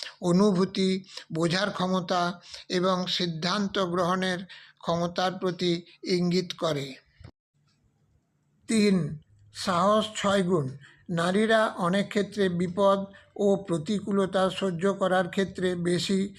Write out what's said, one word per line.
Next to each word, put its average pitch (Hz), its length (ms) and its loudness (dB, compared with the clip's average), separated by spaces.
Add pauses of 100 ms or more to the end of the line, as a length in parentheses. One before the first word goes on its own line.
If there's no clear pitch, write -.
(200)
অনুভূতি, 190 840 2 (300)
বোঝার 170 360 0
ক্ষমতা 180 720 -2 (280)
এবং 180 380 0
সিদ্ধান্ত 180 720 -2
গ্রহণের 180 600 0 (400)
ক্ষমতার 175 540 -2
প্রতি 180 500 -2 (200)
ইঙ্গিত 180 560 0
করে। 139 360 -4 (1700)
তিন, 202 500 2 (360)
সাহস 202 500 2 (120)
ছয় 202 260 2
গুণ। 170 260 2 (420)
নারীরা 208 560 2
অনেক 196 420 0
ক্ষেত্রে 202 400 0
বিপদ 196 560 2 (320)
ও 202 200 2
প্রতিকূলতা 190 960 0
সহ্য 185 420 0
করার 185 360 0
ক্ষেত্রে 185 460 -2
বেশি 180 640 0